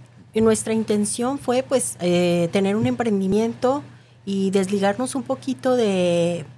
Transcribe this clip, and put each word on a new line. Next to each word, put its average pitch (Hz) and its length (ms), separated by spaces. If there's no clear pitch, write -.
Y 220 60
nuestra 220 340
intención 226 640
fue, 254 240
pues, 262 380
eh, 175 500
tener 196 240
un 233 140
emprendimiento 233 960
y 196 260
desligarnos 202 640
un 262 80
poquito 262 540
de, 175 680